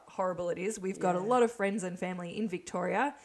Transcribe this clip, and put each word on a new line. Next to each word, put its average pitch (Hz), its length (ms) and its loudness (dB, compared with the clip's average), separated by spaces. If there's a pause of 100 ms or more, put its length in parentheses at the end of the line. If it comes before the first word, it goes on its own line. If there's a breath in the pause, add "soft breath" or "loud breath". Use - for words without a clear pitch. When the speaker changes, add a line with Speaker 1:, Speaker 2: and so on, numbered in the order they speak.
Speaker 1:
horrible 180 420 -2
it - 80 -2
is. 214 220 -4
We've 190 200 -4
got 180 160 4
a 180 40 2
Speaker 2:
Yeah. 190 60 -2
Speaker 1:
lot 240 180 6
of 233 80 4
friends 196 320 0
and 180 160 -4
family 180 380 -4
in 220 100 0
Victoria. 180 680 0 (120)